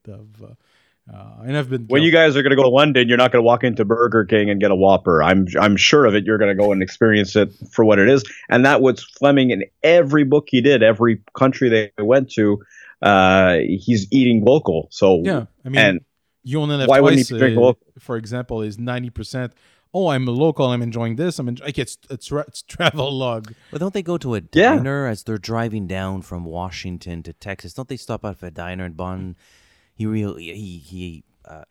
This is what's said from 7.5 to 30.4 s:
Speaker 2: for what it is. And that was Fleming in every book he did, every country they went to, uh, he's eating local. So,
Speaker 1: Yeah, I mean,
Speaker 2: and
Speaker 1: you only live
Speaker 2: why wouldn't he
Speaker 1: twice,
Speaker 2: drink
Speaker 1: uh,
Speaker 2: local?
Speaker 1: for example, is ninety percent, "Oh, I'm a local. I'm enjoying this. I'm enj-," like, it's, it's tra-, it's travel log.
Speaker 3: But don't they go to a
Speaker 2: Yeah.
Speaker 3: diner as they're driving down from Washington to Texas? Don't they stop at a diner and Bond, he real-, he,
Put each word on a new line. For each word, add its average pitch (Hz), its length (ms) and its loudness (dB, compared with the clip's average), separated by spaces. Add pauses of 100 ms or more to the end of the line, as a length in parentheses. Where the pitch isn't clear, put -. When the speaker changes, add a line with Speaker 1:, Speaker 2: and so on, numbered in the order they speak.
Speaker 2:
for 117 100 2
what 107 160 4
it 98 80 4
is. 135 160 4 (260)
And 123 160 4
that 139 160 4
was 131 220 0
Fleming 135 480 2
in 98 140 -4 (180)
every 151 400 4
book 143 260 0
he 127 120 2
did, 135 200 4
every 113 400 2 (160)
country 131 300 0
they 110 240 0 (100)
went 127 340 0
to, 104 240 0 (420)
uh, 92 560 4 (100)
he's 101 460 -2
eating 120 320 2
local. 117 460 0
So, 95 340 2
Speaker 1:
Yeah, 113 220 -4 (180)
I 131 40 -12
mean, 135 120 -6
Speaker 2:
and 95 180 2 (440)
Speaker 1:
you 143 180 -6
only 147 160 -4
live 135 100 -2
Speaker 2:
why 139 140 6
wouldn't 135 180 4
he 120 60 2
Speaker 1:
twice, 117 140 -6
Speaker 2:
drink 117 180 2
Speaker 1:
uh, 117 40 2
Speaker 2:
local? 123 200 2 (180)
Speaker 1:
for 123 160 -10
example, 113 460 -8
is 107 180 -10
ninety 123 300 -8
percent, 120 440 -10 (400)
"Oh, 185 160 -2
I'm 131 180 -2
a 120 40 -2
local. 147 360 0
I'm 123 140 -2
enjoying 117 360 -6
this. 165 220 -6
I'm 127 80 -6
enj-," 120 140 -8
like, 143 180 -12
it's, - 180 -8 (120)
it's - 180 -14
tra-, 147 200 -8
it's - 160 -20
travel 147 480 -4
log. 117 420 -8 (180)
Speaker 3:
But 151 80 -12
don't 190 140 -6
they 202 100 -8
go 170 160 -6
to 123 160 -6
a 98 60 -6 (120)
Speaker 2:
Yeah. 208 220 4
Speaker 3:
diner 139 320 -4
as 110 160 -8
they're 110 140 -6
driving 110 500 -6
down 95 340 -8
from 87 240 -12
Washington 87 800 -12
to 85 100 -18
Texas? 92 400 -16
Don't - 160 -14
they 127 80 -12
stop 110 280 -12
at 98 180 -12
a 87 80 -16
diner 90 340 -12
and 82 120 -14
Bond, 92 380 -10 (600)
he 110 100 -8
real-, 107 300 -6
he, 87 420 -16